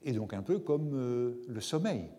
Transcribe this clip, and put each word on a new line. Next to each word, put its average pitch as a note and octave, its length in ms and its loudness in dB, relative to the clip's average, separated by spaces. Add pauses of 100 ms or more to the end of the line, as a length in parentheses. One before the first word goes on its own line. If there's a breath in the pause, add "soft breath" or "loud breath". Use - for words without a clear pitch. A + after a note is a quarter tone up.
est C3 80 0
donc G#2+ 220 0
un G2 80 -2
peu F#3+ 180 2
comme, D3 340 2
euh, B2 540 0
le A2 120 -6
sommeil D#3 480 0 (100)